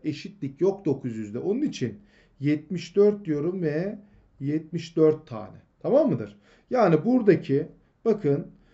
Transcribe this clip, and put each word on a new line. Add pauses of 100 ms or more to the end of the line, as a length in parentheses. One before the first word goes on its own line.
eşitlik
yok
dokuz
yüzde.
Onun
için (420)
yetmiş
dört
diyorum
ve (420)
yetmiş
dört
tane. (240)
Tamam
mıdır? (320)
Yani
buradaki (380)
bakın (280)